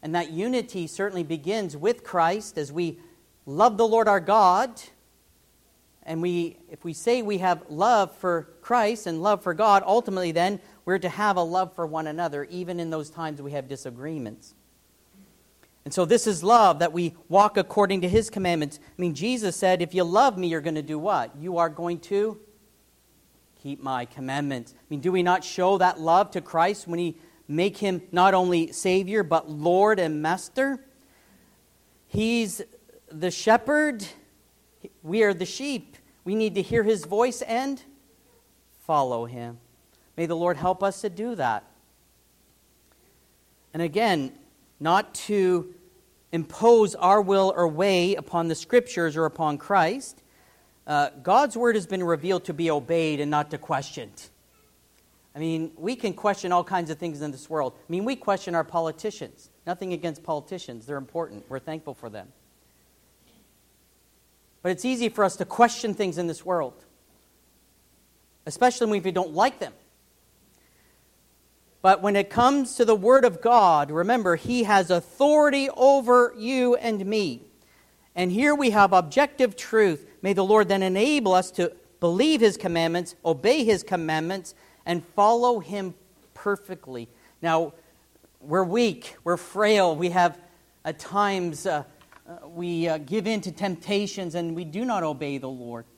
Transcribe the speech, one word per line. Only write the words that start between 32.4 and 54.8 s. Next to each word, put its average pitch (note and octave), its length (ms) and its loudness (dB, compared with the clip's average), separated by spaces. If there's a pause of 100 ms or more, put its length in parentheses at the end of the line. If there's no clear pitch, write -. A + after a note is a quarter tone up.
the D#3+ 200 -4
shepherd. A#3+ 760 2 (960)
We F#3+ 200 0
are G3+ 100 4
the F3+ 120 -6
sheep. C4 520 -8 (260)
We F#3 120 -4
need A3 200 0
to G3 60 -2
hear A#3 220 0
his G#3 200 0
voice A3+ 380 -2
and C4 420 -4 (960)
follow B2+ 460 -2
him. A#2 340 -12 (560)
May E3 120 -4
the E3+ 80 -4
Lord F3 200 0
help F3+ 260 -2
us G3 200 -2
to G#3 80 -4
do A3 260 -8
that. A#2+ 300 -2 (2000)
And D#3 80 -6
again, E3+ 560 -2 (420)
not F3+ 340 0
to F#3 600 -2 (560)
impose G#3+ 640 4
our G3 260 4
will F#3+ 320 2
or F3 140 2
way F3+ 480 2
upon E3+ 320 -4
the D#3+ 80 -2
scriptures F3 600 0
or D#3+ 80 0
upon D3+ 340 -2
Christ. G3 640 0 (640)
Uh, C#3+ 220 0 (120)
God's A3 340 2
word A#3 200 2
has G3 100 -2
been F#3 180 -4
revealed F3 420 -2
to F3 80 -8
be D#3+ 180 -2
obeyed D3+ 480 -2
and D3 100 -4
not D3 220 -2
to D3 80 -10
questioned. C3+ 680 -10 (1040)